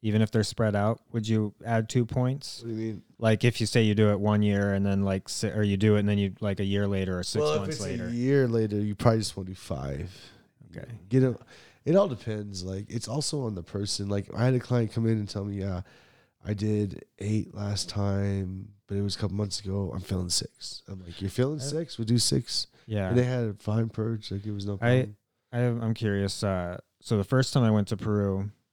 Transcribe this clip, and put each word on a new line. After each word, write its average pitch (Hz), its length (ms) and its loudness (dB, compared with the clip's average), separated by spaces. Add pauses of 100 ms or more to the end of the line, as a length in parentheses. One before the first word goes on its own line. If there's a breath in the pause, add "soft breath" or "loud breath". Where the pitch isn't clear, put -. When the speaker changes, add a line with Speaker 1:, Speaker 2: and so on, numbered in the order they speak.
Speaker 1:
Even 110 220 4
if 107 80 2
they're 107 140 4
spread 107 320 0
out, 104 240 2 (100)
would 110 160 -4
you 110 260 0 (140)
add 113 220 0
two 120 180 2
points? 127 540 -4
Speaker 2:
What 117 80 -12
do 113 60 -6
you 110 40 -4
mean? 110 240 -6 (160)
Speaker 1:
Like, 110 240 4
if 120 180 4
you 113 60 2
say 117 160 4
you 104 140 6
do 107 140 6
it 101 100 2
one 104 220 4
year 101 320 4
and 98 120 2
then, 98 160 2
like, 95 260 0
si-, - 220 -2
or 107 140 0
you 101 120 2
do 104 200 6
it 104 40 4
and 101 80 2
then 104 100 2
you, 98 220 0
like, 101 200 -2
a 101 40 0
year 98 220 0
later 95 320 0
or 90 60 -4
six - 180 -2
Speaker 2:
Well, 151 120 0
if 151 80 0
Speaker 1:
months 156 140 -4
Speaker 2:
it's - 80 -6
Speaker 1:
later. 120 220 -4
Speaker 2:
a 117 60 -6
year 131 340 4
later, 110 320 2
you 104 160 -2
probably 113 240 4
just 104 180 -4
wanna 92 120 -8
do 95 80 -12
five. 69 520 -8 (600 loud breath)
Speaker 1:
Okay. - 160 -14 (220)
Speaker 2:
Get 127 160 6
a, 123 120 2 (480 loud breath)
it 156 120 4
all 196 100 6
depends. 104 560 -6
Like, 95 260 -6
it's 113 200 -6
also 143 320 -4
on 110 160 -4
the 87 80 -8
person. 101 440 -4
Like, 101 240 -2
I 117 120 0
had 127 100 4
a 123 60 2
client 117 320 0
come 113 160 0
in 110 100 2
and 104 100 -4
tell 101 160 -6
me, 101 140 -6
"Yeah, 95 220 -4 (640 soft breath)
I 107 100 -2
did 104 500 -2 (140)
eight 107 340 -2
last 101 360 -4
time, 98 800 -2 (180)
but 98 100 -6
it 101 60 0
was 101 140 -2
a - 20 -12
couple 98 180 -2
months 101 220 -4
ago. 98 340 -4
I'm 87 80 -6
feeling 92 300 -4
six." - 560 -6
I'm 95 140 -14
like, 87 200 -14
"You're 98 100 -4
feeling 139 280 -2
Speaker 1:
Uh, 131 60 -10
Speaker 2:
six? 151 340 -6
We'll 117 80 -2
do 117 120 4
six." - 500 0 (180 soft breath)
Speaker 1:
Yeah. 101 220 -2
Speaker 2:
And 120 100 4
they 123 60 4
had 123 220 -2
a 104 80 -4
fine 110 340 -2
purge. 110 420 -4
Like, 101 160 -6
it 107 60 -6
was 101 120 -6
no 101 100 -4
Speaker 1:
I, - 40 -8
Speaker 2:
problem. 120 380 2 (360)
Speaker 1:
I, 120 60 -4 (260)
I'm 110 100 2
curious. 101 500 0
Uh, 90 340 -2 (220)
so - 160 0
the 98 80 2
first 131 280 2
time 131 120 4
I 110 80 6
went 104 160 2
to 107 80 -2
Peru, 101 540 0 (220)